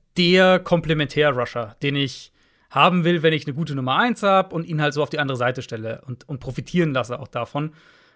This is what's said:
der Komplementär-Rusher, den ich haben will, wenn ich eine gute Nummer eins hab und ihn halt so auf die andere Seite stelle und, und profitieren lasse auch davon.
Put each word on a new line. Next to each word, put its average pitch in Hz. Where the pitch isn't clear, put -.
der 185
Komplementär-Rusher, 147
den 143
ich 139
haben 175
will, 170
wenn 160
ich 156
eine 135
gute 147
Nummer 131
eins 226
hab 190
und 170
ihn 160
halt 147
so 147
auf 143
die 156
andere 135
Seite 123
stelle 113
und, -
und 139
profitieren 151
lasse 120
auch 123
davon. 143